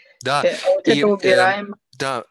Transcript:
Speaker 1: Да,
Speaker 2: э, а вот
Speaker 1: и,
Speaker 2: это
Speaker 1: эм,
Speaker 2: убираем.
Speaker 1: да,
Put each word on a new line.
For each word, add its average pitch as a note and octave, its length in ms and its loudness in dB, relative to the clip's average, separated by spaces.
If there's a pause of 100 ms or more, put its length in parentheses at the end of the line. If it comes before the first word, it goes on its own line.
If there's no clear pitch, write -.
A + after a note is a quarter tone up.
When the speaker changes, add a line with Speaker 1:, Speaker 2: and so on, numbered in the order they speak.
(220)
Speaker 1:
Да, C#3 240 0
Speaker 2:
э, F3 160 -2
а - 80 0
вот C#5+ 160 -2
Speaker 1:
и, - 20 6
Speaker 2:
это G#3+ 200 2
Speaker 1:
эм, - 0 -
Speaker 2:
убираем. G3 680 0 (180)
Speaker 1:
да, C3 380 -6